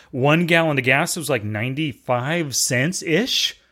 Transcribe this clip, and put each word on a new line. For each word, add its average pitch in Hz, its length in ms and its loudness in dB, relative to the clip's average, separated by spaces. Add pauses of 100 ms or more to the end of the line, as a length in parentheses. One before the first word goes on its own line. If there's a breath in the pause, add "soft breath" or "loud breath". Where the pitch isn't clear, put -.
(120)
one 147 340 4
gallon 165 320 2
of 123 80 -2
gas, 139 320 2
it - 20 -8
was, 143 100 -8
like, 120 140 0
ninety-five 131 1120 -4
cents-ish, 165 1040 0 (120)